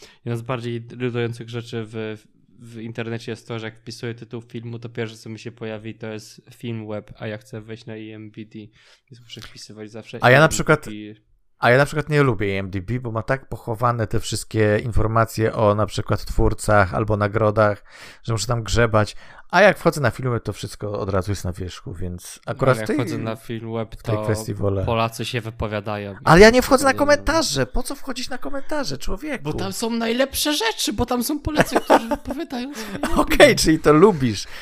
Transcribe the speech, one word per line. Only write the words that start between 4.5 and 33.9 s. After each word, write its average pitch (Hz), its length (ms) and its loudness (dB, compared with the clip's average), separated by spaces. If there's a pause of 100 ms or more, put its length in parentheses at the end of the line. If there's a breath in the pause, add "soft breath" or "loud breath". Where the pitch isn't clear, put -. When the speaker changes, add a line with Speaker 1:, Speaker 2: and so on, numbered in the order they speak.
Speaker 1:
to 117 100 -14
pierwsze, 113 280 -8
co 113 140 -16
mi 110 80 -12
się 117 140 -14
pojawi, 110 420 -12
to 113 120 -14
jest 110 360 -12 (120)
Filmweb, 107 640 -10
a 117 80 -12
ja 107 120 -8
chcę 110 220 -16
wejść 110 260 -16
na 113 100 -12
I 110 140 -14
M 107 200 -16
D 107 140 -16
B, 107 60 -20 (600 soft breath)
więc 120 100 -20
muszę 117 200 -20
wpisywać 107 500 -18
zawsze 113 300 -14
Speaker 2:
A 123 100 6
ja 131 100 8
na 156 40 8
Speaker 1:
I - 0 -
M 160 40 6
D - 0 -
B. 156 60 -4
Speaker 2:
przykład, 160 320 2 (720)
a 117 120 2
ja 123 80 6
na 143 80 4
przykład 156 220 -6
nie 147 140 2
lubię 107 320 0
I 95 40 -2
M 98 120 -6
D 95 120 -6
B, 117 180 -6
bo 120 120 -8
ma 110 100 -4
tak - 260 -4
pochowane 117 580 -2
te 107 140 -2
wszystkie 107 640 0
informacje 110 720 2
o 104 200 4
na 104 120 0
przykład - 380 -2
twórcach 104 680 2
albo 107 220 0
nagrodach, 104 680 2 (380 loud breath)
że - 100 -4
muszę 110 140 -2
tam 117 160 -2
grzebać. 110 540 2 (340 loud breath)
A 180 100 4
jak 196 180 6
wchodzę 160 220 0
na 123 100 2
filmy, 123 300 -2
to 107 120 -6
wszystko 104 480 -8
od 104 100 -4
razu 95 220 0
jest 95 120 -4
na 90 80 -4
wierzchu, 90 420 -12
więc 87 520 -10
akurat 127 300 2
Speaker 1:
Ale 110 80 -6
Speaker 2:
w - 40 -4
tej, 302 100 0
Speaker 1:
jak 123 100 -2
wchodzę 113 140 -6
na 110 140 -6
Filmweb, 113 600 -8
Speaker 2:
w - 60 -20
tej 113 120 -2
Speaker 1:
to 107 80 -2
Speaker 2:
kwestii 107 320 -2
wolę. 98 320 0
Speaker 1:
Polacy 113 380 0
się 120 160 -4
wypowiadają. 104 760 -6 (100)
Speaker 2:
Ale 165 160 8
ja 214 100 12
nie 247 120 6
wchodzę 269 220 4
na 269 80 4
Speaker 1:
Wypowiadają. 285 320 4
Speaker 2:
komentarze. 254 420 0
Po - 160 -2
co - 120 -10
wchodzić - 360 -8
na 247 80 -6
komentarze, 277 600 -4
człowieku? 277 460 -4
Speaker 1:
Bo 147 80 -4
tam 190 200 -4
są 226 180 -4
najlepsze 240 640 0
rzeczy, 427 380 -2
bo 240 140 -2
tam 247 180 -2
są 294 160 -2
Polacy, - 400 0
którzy - 320 2
Speaker 2:
<laughs> 233 40 0
Speaker 1:
wypowiadają 254 580 -8
swoje 208 420 -4
Speaker 2:
Okej, 294 400 8
czyli 160 220 4
to 151 140 6